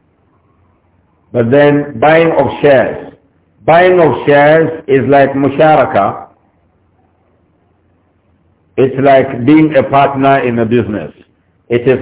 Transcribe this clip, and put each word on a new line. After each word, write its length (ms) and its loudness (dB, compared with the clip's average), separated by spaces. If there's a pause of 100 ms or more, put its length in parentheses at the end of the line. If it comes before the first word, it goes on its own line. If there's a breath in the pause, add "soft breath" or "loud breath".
(1300)
But 200 -2
then 480 0
buying 320 2
of 160 -2 (140)
shares. 520 0 (520)
Buying 340 2
of 280 0
shares 600 2
is 200 0
like 240 2
musharaka. 1000 -2 (2500)
It's 260 0
like 420 0
being 320 2
a 60 2
partner 560 0
in 200 -4
a 60 -2
business. 460 -4 (580)
It 180 -4
is 140 0